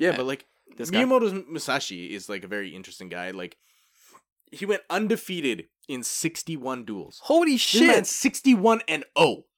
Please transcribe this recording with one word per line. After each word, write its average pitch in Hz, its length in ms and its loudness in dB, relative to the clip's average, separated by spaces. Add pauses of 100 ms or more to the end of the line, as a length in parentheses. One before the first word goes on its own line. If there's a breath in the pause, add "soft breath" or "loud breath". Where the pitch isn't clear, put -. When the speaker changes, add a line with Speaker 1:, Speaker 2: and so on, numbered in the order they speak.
Speaker 1:
Yeah, 170 80 2
Speaker 2:
And 165 80 0
Speaker 1:
but, 127 100 -4
like, 139 200 -8 (300)
Speaker 2:
this - 140 -10
guy 226 140 2
Speaker 1:
Miyamoto 226 420 0
Musashi 131 680 -6
is, 98 160 -12
like, 98 140 -10
a 95 60 -16
very 98 260 -8
interesting 92 340 -18
guy. 87 220 -10
Like, 90 260 -12 (960 soft breath)
he - 160 -10
went 147 240 0
undefeated 175 800 -2 (180)
in 127 160 -8
sixty-one 131 840 -6
duels. 101 400 -10
Speaker 2:
Holy 320 280 4
Speaker 1:
This - 280 2
man's 339 140 8
Speaker 2:
shit! 226 140 4
Speaker 1:
sixty-one 226 800 4
and 151 160 -4 (100)
oh. 143 300 4 (140)